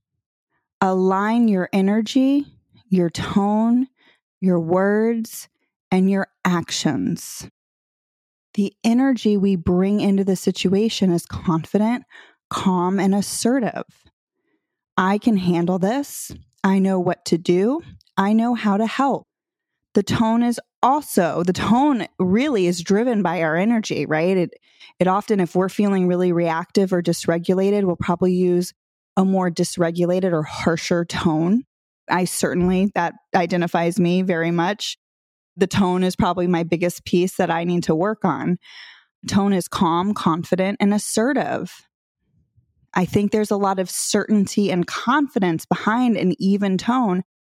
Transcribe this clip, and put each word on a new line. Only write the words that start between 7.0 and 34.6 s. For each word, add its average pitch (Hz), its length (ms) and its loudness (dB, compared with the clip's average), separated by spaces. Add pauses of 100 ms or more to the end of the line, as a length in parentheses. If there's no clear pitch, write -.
The 202 200 -2 (100)
energy 233 520 2
we 196 220 2
bring 185 420 0
into 196 240 2
the 190 140 0
situation 196 760 0
is 170 140 0
confident, 208 800 -2 (440)
calm, 185 500 0
and 190 140 2
assertive. 226 680 -2 (1120)
"I 190 220 2
can 214 180 2
handle 180 400 0
this. 233 540 -4 (320)
I 190 160 2
know 190 200 2
what 175 260 -4
to 170 120 2
do. 190 440 0 (360)
I 196 160 2
know 233 220 2
how 214 220 0
to 220 100 0
help." 254 400 -2 (640)
The 202 100 2
tone 226 380 0
is 240 180 0 (220)
also, 202 600 2
the 180 100 0
tone 240 540 2 (100)
really 202 480 2
is 175 160 0
driven 214 400 0
by 170 220 0
our 156 120 0
energy, 208 500 0
right? 170 320 0
It, 170 160 -2 (440)
it 180 100 2
often, 196 320 0
if 175 160 0
we're 185 140 2
feeling 196 380 2
really 180 240 2
reactive 170 600 0
or 175 80 2
dysregulated, 185 840 0
we'll 175 140 0
probably 180 360 0
use 180 400 0 (440)
a 190 80 4
more 190 260 0
dysregulated 175 800 -2
or 156 120 0
harsher 170 600 -2
tone. 170 600 0 (460)
I 180 160 0
certainly, 185 720 0
that 170 200 -4 (200)
identifies 175 640 0
me 180 220 2
very 170 300 -2
much. 170 460 -4 (600)